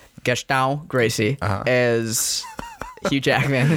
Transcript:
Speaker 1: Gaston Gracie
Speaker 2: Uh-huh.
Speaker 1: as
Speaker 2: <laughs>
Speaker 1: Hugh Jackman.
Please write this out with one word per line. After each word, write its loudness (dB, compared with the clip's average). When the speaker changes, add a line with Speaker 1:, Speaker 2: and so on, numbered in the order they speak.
Speaker 1:
Gaston 0
Gracie 0
Speaker 2:
Uh-huh. -2
Speaker 1:
as 0
Speaker 2:
<laughs> -8
Speaker 1:
Hugh 0
Jackman. 2